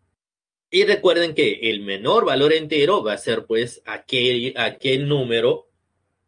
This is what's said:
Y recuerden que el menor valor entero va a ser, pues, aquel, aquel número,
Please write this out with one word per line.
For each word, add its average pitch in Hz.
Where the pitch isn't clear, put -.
Y 190
recuerden 170
que 113
el 104
menor 110
valor 143
entero 156
va 107
a 98
ser, 113
pues, 120
aquel, 123
aquel 131
número, 123